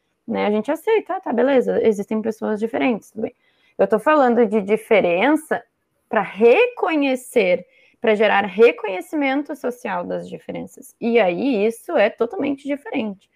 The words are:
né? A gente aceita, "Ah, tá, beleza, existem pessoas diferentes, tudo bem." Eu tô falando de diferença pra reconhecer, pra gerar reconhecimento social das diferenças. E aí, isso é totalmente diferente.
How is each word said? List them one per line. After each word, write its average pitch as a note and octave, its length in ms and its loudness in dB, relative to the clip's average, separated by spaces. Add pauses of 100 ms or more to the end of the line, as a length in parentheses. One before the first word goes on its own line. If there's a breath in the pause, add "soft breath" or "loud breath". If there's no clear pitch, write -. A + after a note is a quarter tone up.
(280)
né? G3 200 -4
A G#3 40 0
gente G#3+ 200 -2
aceita, F#4 440 -2
"Ah, F#4 60 -8
tá, D4+ 100 -6
beleza, A#3+ 540 0
existem G#3+ 360 0
pessoas G#3+ 380 -6
diferentes, B3 520 -4
tudo G#3+ 100 -12
bem." - 140 -8 (420)
Eu G3 100 2
tô G#3+ 120 0
falando B3 480 4
de G#3 140 0
diferença G3 1000 0 (460)
pra A3 120 0
reconhecer, B3+ 1400 2 (360 soft breath)
pra A3 140 2
gerar G3+ 300 2
reconhecimento C#4+ 1120 0
social G#3+ 480 -8
das F3+ 240 -8
diferenças. - 720 -14
E A#3 200 2
aí, G3+ 480 0
isso F4 280 -6
é G#3+ 140 4
totalmente C#4 580 -4
diferente. C4+ 680 -8